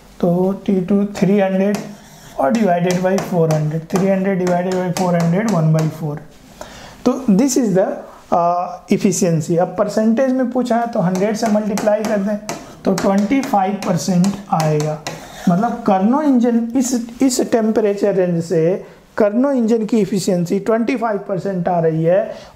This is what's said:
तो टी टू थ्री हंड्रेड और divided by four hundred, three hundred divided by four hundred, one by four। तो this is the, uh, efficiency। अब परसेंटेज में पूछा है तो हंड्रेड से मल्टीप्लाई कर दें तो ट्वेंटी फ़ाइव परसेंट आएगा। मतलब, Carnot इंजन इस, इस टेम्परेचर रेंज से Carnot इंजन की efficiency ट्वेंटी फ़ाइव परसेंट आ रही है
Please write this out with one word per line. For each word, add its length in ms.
तो 320
टी 140
टू 240
थ्री 240
हंड्रेड 380
और 120
divided 520
by 120
four 220
hundred, 360
three 200
hundred 360
divided 300
by 160
four 180
hundred, 320
one 260
by 80
four। 160
तो 80
this 260
is 220
the, 100
uh, 340
efficiency। 680
अब 200
परसेंटेज 540
में 180
पूछा 260
है 100
तो 140
हंड्रेड 360
से 160
मल्टीप्लाई 500
कर 160
दें 180
तो 100
ट्वेंटी 460
फ़ाइव 460
परसेंट 400
आएगा। 460
मतलब, 360
Carnot 400
इंजन 520
इस, 180
इस 180
टेम्परेचर 600
रेंज 300
से 400
Carnot 320
इंजन 320
की 140
efficiency 580
ट्वेंटी 380
फ़ाइव 220
परसेंट 500
आ 120
रही 240
है 300